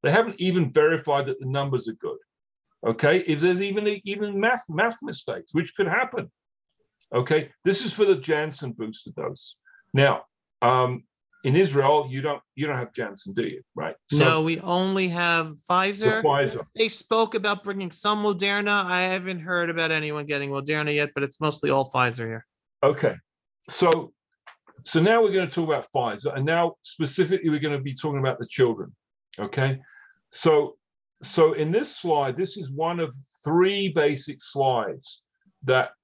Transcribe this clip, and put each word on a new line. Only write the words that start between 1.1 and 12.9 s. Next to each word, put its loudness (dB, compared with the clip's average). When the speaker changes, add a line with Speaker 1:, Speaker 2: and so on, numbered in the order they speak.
Speaker 1:
that -6
the -12
numbers -2
are -8
good. -8
Okay, 2
if 0
there's 2
even, -2
even -6
math, 0
math -2
mistakes, -10
which -2
could 0
happen. -4
Okay, 0
this 2
is -4
for 2
the 6
Janssen -4
booster -12
dose. -10
Now, 4
um, 2
in 2
Israel, 4
you -6
don't, -4
you -4
don't -4
have -8